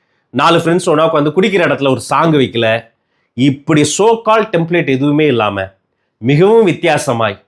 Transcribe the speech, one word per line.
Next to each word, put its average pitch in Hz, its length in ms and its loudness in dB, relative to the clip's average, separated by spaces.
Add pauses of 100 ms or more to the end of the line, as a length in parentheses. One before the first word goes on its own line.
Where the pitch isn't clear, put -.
(300)
நாலு 160 280 2
ஃப்ரெண்ட்ஸ் 175 320 -2
ஒண்ணா 160 240 0
உட்காந்து 151 180 0
குடிக்கிற 185 340 0
இடத்துல 139 240 -2
ஒரு 123 120 -2
சாங் 156 320 0
வைக்கல, 117 520 -2 (480)
இப்படி 143 500 0
so 226 420 0
called 220 260 0
டெம்ப்ளேட் 165 360 -2
எதுவுமே 143 380 0
இல்லாம 104 440 -2 (480)
மிகவும் 190 500 2
வித்தியாசமாய் 147 800 -2